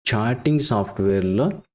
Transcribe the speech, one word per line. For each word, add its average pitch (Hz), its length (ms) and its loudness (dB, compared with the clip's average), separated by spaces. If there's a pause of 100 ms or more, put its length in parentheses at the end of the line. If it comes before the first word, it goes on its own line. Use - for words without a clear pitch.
(140)
చార్టింగ్ 123 460 0
సాఫ్ట్‌వేర్‌లో 98 920 0 (240)